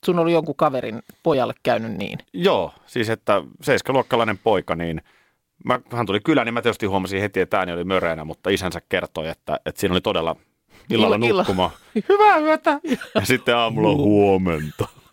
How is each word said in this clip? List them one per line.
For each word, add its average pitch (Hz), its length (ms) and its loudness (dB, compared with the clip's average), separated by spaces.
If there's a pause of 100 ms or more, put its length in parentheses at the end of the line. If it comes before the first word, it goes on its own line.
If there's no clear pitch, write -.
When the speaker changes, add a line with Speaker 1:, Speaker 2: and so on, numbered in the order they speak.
Speaker 1:
Sun 175 140 2
oli 170 140 2
jonkun 160 240 0
kaverin 123 460 -2 (200)
pojalle 127 400 0
käynyt 113 300 -2
niin. - 260 -8 (160)
Speaker 2:
Joo, 156 380 0 (140)
siis 113 240 -4
että 104 320 0 (200)
seiskaluokkalainen 117 760 0
poika, 92 360 0
niin 82 280 -4 (640)
mä, 120 160 -2 (120)
hän 117 140 -4
tuli 101 140 -2
kylään, 139 260 2
niin 117 80 -6
mä 117 80 -4
tietysti 113 240 -2
huomasin 95 340 -2
heti, 101 200 -2
että 92 180 0
ääni 90 140 -2
oli 87 120 -6
möreänä, 87 400 -2
mutta 78 260 -6
isänsä 90 380 -2
kertoi, 82 400 -4
että, - 380 -8
että 78 140 -8
siinä 92 120 0
oli 90 80 2
todella 82 360 -2 (540)
illalla 104 260 2
Speaker 1:
Illa-, 117 100 0
illa- 117 160 2
Speaker 2:
nukkumaan. 92 280 0 (240)
Speaker 1:
<laughs> - 140 -4
Hyvää 403 300 6
yötä. 311 420 0 (340)
Speaker 2:
Ja - 120 2
sitten 123 300 2
aamulla 110 380 2
huomenta. 95 920 2 (240)